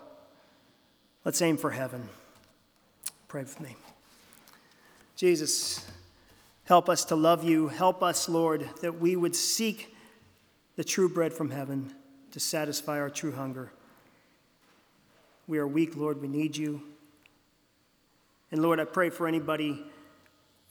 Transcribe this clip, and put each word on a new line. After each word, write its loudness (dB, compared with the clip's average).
Let's 0
aim 4
for -2
heaven. -6
Pray -6
with -14
me. -14
Jesus, 0
help 6
us 2
to 0
love 4
you. 4
Help 2
us, 0
Lord, 0
that -4
we 2
would 0
seek -2
the -4
true 2
bread 0
from -4
heaven -6
to -12
satisfy -2
our -2
true -4
hunger. -8
We 0
are 0
weak, 2
Lord. -2
We -6
need -2
you. -4
And 2
Lord, 4
I 0
pray 2
for -2
anybody -2